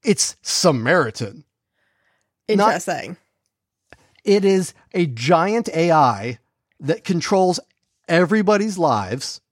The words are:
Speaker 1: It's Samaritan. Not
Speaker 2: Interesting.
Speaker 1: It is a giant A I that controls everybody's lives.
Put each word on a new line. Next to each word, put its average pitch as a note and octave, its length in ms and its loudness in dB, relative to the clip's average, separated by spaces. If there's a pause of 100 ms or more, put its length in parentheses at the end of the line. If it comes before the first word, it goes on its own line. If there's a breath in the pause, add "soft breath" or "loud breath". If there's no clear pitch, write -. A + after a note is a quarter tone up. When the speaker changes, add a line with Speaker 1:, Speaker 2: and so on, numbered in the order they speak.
Speaker 1:
It's - 380 -2
Samaritan. C3+ 1000 -2 (1040)
Not G#3 200 2
Speaker 2:
Interesting. F3 480 -6 (1040 soft breath)
Speaker 1:
It G3+ 220 2
is F#3+ 300 0 (180 soft breath)
a F3 140 0
giant E3 640 0
A E3 200 0
I A#2+ 480 2 (400)
that D3 240 -4
controls F#3 560 0 (500)
everybody's G3+ 680 2
lives. B2 640 -2 (120)